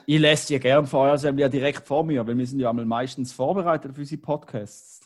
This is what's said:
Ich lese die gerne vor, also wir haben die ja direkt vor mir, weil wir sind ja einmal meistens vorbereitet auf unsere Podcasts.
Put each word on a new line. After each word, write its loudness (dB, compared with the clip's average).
Ich 2
lese 4
die 0
gerne 4
vor, 2
also 2
wir 2
haben -2
die 2
ja 4
direkt -2
vor 0
mir, -2
weil -2
wir -2
sind -6
ja 0
einmal -2
meistens -4
vorbereitet -2
auf -16
unsere -10
Podcasts. -10